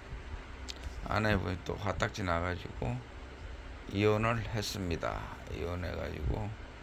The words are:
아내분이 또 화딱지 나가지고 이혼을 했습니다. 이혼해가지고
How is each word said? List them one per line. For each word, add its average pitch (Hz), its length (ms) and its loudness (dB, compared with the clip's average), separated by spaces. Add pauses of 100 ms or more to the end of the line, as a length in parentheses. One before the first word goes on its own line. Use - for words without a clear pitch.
(1080)
아내분이 98 580 4
또 90 100 0
화딱지 104 480 2
나가지고 90 760 2 (920)
이혼을 107 500 6
했습니다. 87 800 0 (340)
이혼해가지고 85 960 0 (340)